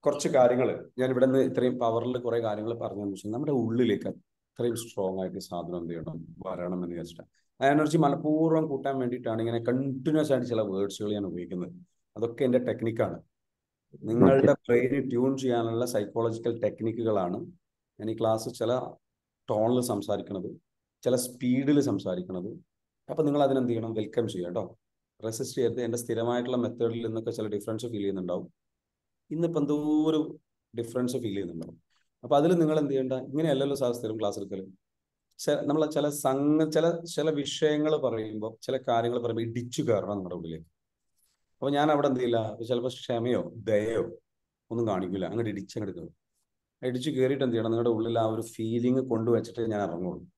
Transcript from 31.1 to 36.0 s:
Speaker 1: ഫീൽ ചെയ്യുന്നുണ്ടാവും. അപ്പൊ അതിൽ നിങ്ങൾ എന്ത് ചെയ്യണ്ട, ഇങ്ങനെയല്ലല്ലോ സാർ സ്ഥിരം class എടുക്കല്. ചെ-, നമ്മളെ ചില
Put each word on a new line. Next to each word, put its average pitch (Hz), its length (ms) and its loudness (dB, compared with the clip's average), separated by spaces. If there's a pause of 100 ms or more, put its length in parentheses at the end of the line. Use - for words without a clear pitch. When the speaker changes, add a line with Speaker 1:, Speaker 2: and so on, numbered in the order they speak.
Speaker 1:
ഫീൽ 127 80 -2
ചെയ്യുന്നുണ്ടാവും. 87 560 -6 (460)
അപ്പൊ 135 140 2
അതിൽ 160 160 6
നിങ്ങൾ 156 260 4
എന്ത് 139 120 0
ചെയ്യണ്ട, 131 220 0
ഇങ്ങനെയല്ലല്ലോ 139 600 0
സാർ 127 160 0
സ്ഥിരം 117 280 -4
class 101 200 -2
എടുക്കല്. 95 260 -8 (720)
ചെ-, - 280 -2
നമ്മളെ 151 200 2
ചില 147 240 0